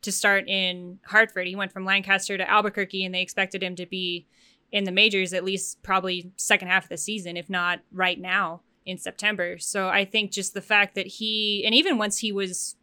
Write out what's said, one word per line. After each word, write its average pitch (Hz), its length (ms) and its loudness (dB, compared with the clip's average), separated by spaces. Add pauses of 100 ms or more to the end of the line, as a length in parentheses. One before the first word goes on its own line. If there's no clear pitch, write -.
to 202 100 -4
start 196 360 2
in 180 580 -2
Hartford. 214 400 2
He 185 100 -6
went 196 160 -4
from 190 120 -8
Lancaster 196 520 2
to 185 140 -2
Albuquerque, 202 540 2
and 185 100 -6
they 185 80 -2
expected 190 400 -4
him 180 140 -4
to 180 100 -8
be 180 400 -6 (460)
in 202 120 0
the 190 80 -2
majors 196 400 4
at 180 120 -2
least 190 380 -4
probably 185 540 -2
second 196 320 2
half 185 160 2
of - 60 -20
the 170 80 -8
season, 175 380 -6
if 170 120 -10
not 175 320 -2 (120)
right 185 280 0
now 180 400 -2 (240)
in 185 140 -8
September. 180 600 -2
So 190 300 -2
I 196 160 4
think 202 280 -2
just 190 220 -4
the 202 60 -6
fact 202 360 2
that 190 100 -2
he, 214 580 -2
and 220 100 2
even 302 240 6
once 208 200 0
he 220 140 -2
was 196 500 -4